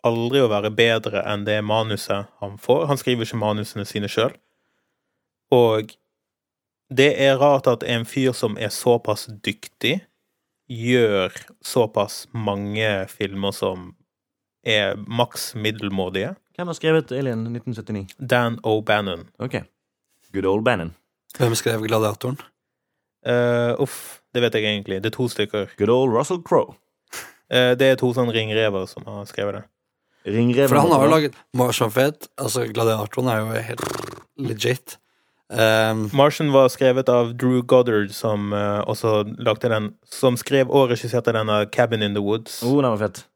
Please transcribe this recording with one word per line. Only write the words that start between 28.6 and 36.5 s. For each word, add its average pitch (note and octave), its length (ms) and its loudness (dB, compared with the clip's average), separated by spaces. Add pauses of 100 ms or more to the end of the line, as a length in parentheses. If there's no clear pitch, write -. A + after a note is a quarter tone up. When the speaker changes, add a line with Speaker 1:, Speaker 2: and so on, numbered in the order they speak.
Speaker 1:
som - 180 -18
har G2+ 200 -12
skrevet G2+ 280 -6
det. G#2 100 -10 (640)
Speaker 2:
Ringrever A#2+ 440 4
Speaker 3:
For A#2+ 100 6
han E3 120 6
har C3+ 100 6
jo C#3+ 80 6
Speaker 2:
måtte D#3+ 80 6
Speaker 3:
laget D3 160 0 (200)
Martian B2 380 0
fet. C3 360 0 (100)
Altså, A#2+ 340 -4
Gladiatoren A2+ 580 -2
er A2 100 0
jo A2+ 220 -4
helt - 600 -10 (160)
legit. A#2 600 -4 (540)
Ehm, A2 600 2
Speaker 1:
Martian D3 380 2